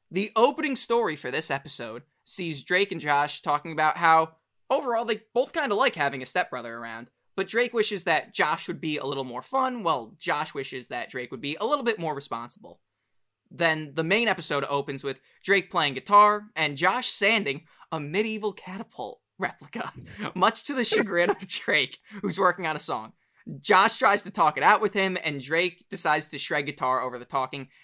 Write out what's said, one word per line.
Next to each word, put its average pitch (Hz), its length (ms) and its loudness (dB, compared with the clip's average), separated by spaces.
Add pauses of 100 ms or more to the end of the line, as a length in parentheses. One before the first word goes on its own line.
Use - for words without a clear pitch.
(120)
the 196 240 -2
opening 277 400 2
story 226 400 0
for 127 160 -8
this 160 200 -4
episode 127 520 -6 (220)
sees 156 400 -6
Drake 196 260 2
and 160 100 -6
Josh 143 400 2
talking 151 300 -2
about 156 260 2
how 165 360 6 (360)
overall 247 360 0
they 240 160 -2 (120)
both 262 200 0
kinda 269 220 0
like 247 200 2
having 139 260 -2
a 127 40 -8
stepbrother 120 500 -4
around, 117 340 -12 (260)
but 190 120 -2
Drake 240 260 0
wishes 214 320 0
that - 280 2
Josh 160 340 0
would 151 140 -6
be 151 160 -2
a 135 80 -6
little 139 180 -4
more 127 180 -8
fun, 254 420 -2
while 131 340 -2
Josh 156 360 -2
wishes 135 360 -8
that 123 200 -6
Drake 127 220 -10
would 117 100 -12
be 143 180 -4
a 208 60 -2
little 277 180 0
bit 220 160 0
more 160 160 -2
responsible. 117 640 -10 (720)
Then 156 460 -2
the 160 80 -2
main 214 240 2
episode 156 420 -2
opens 143 340 -4
with 135 160 -6 (240)
Drake 190 260 2
playing 151 260 2
guitar 208 600 6
and 151 220 0
Josh 196 300 2
sanding 196 580 0 (260)
a 160 80 -6
medieval 202 540 -2
catapult - 680 -12 (180)
replica, - 540 -6 (220)
<laughs> - 220 -8
much 190 300 2
to 285 80 -4
the 247 120 0
chagrin 190 440 2
of - 180 -2
Drake, - 500 0 (240)
who's 175 180 -4
working 180 260 2
on 156 100 -2
a 147 40 -6
song. 113 340 -6 (460)
Josh 202 380 4
tries 202 260 4
to 220 80 -12
talk 156 240 2
it 135 80 -2
out 196 180 6
with 214 120 0
him, 190 300 0
and 147 180 -2
Drake 165 480 -2
decides 156 400 0
to 143 80 -10
shred 147 300 -2
guitar 131 340 0
over 123 160 -6
the 120 80 -12
talking, 135 440 -6 (140)